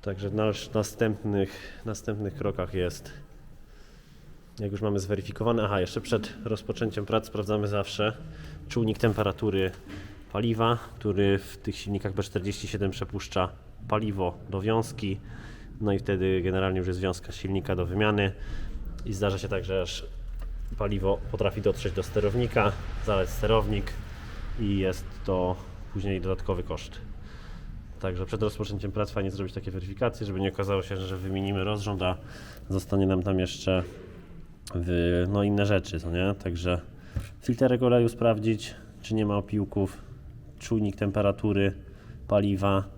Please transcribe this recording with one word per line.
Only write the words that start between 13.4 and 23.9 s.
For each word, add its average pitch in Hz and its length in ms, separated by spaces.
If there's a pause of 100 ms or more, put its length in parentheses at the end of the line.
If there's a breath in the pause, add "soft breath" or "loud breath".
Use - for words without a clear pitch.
paliwo 98 500 (120)
do 98 120
wiązki. 107 580 (600 loud breath)
No 101 120
i 98 60
wtedy 95 420
generalnie 95 360
już 90 100
jest 90 120
wiązka 92 320
silnika 95 440
do 90 100
wymiany 101 460 (720 loud breath)
i 107 80
zdarza 98 240
się 98 100
tak, 92 180
że 95 160
aż - 240 (720)
paliwo 101 420 (120)
potrafi 101 300
dotrzeć 98 320
do 92 100
sterownika, 104 680 (340)
zalać 95 240
sterownik 107 640 (680 loud breath)